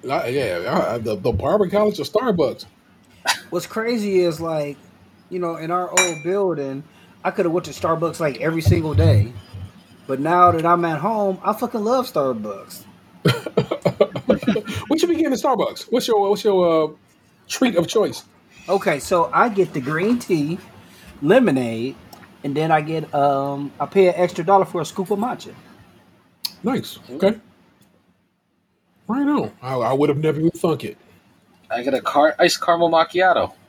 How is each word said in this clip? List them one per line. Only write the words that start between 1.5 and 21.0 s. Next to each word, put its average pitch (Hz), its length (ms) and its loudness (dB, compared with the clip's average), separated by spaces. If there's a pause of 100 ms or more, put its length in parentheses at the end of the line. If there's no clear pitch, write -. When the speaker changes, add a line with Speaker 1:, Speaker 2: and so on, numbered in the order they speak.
Speaker 1:
college 208 320 2
of 143 100 -4
Starbucks. 185 560 0 (840)
Speaker 2:
What's 170 160 -4
crazy 214 540 0
is, 170 200 0
like, 151 360 -4 (540)
you 180 80 -8
know, 170 180 -4
in 160 140 -8
our 180 180 -2
old 175 340 0
building, 156 640 -2 (400)
I 185 60 -2
coulda 180 200 0
went 170 160 -2
to 147 60 -12
Starbucks, 165 480 -2
like, 143 220 -2
every 165 200 0
single 160 320 2
day. 156 380 4 (760)
But 135 140 -4
now 175 300 6
that 165 160 0
I'm 175 180 4
at 160 140 0
home, 196 440 0
I 202 120 0
fucking 226 280 -4
love 254 300 0
Starbucks. 110 720 -4 (400)
Speaker 1:
<laughs> - 840 -4 (800)
What 311 120 0
you 349 80 2
be 349 80 2
getting 311 160 0
at 254 60 -2
Starbucks? 185 520 -2
What's - 160 0
your, 202 220 2
what's 202 160 0
your, 175 400 4
uh, 156 80 -6 (560)
treat 240 280 0
of 170 120 2
choice? 180 360 0 (440)
Speaker 2:
Okay, 180 300 0
so 170 340 0
I 202 160 4
get 196 240 0
the 156 80 -2
green 170 380 0
tea, 160 400 -2 (640)